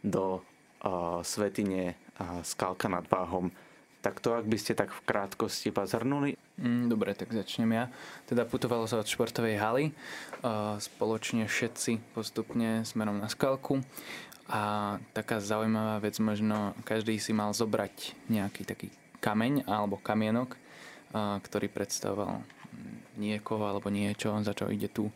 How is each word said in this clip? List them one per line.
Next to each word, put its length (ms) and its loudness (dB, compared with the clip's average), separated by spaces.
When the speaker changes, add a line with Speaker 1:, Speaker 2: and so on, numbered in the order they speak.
Speaker 1:
do, 380 2
a, 440 0
svätyne, 720 0
a, 280 -6
Skalka 440 -2
nad 180 0
Váhom. 460 0
Tak 180 -2
to, 140 2
ak 120 0
by 100 2
ste 200 -2
tak 160 0
v 120 -12
krátkosti 680 -2
iba 120 0
zhrnuli. 520 0
Speaker 2:
Mm, 320 0
dobre, 260 2
tak 180 -6
začnem 380 0
ja. 160 2
Teda 200 2
putovalo 400 2
sa 120 0
od 80 2
športovej 520 2
haly, 280 4
a, 400 -2
spoločne 680 0
všetci 680 -2
postupne 720 0
smerom 320 0
na 100 -2
Skalku. 540 2
A 140 -2
taká 280 0
zaujímavá 600 2
vec, 180 0
možno 560 2
každý 340 0
si 160 -2
mal 180 2
zobrať 640 0
nejaký 360 0
taký 260 -8
kameň 460 2
alebo 320 0
kamienok, 580 2
a, 300 -2
ktorý 260 -2
predstavoval, 720 -2
mm, 60 -8
niekoho 480 -2
alebo 240 -2
niečo. 420 0
On 100 2
začal, 300 -2
ide 160 -2
tú 300 -2